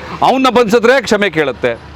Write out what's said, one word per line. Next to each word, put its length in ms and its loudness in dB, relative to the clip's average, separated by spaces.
ಅವನ್ನ 200 2
ಬಂಧಿಸಿದ್ರೆ 480 2
ಕ್ಷಮೆ 320 0
ಕೇಳುತ್ತೆ, 340 -2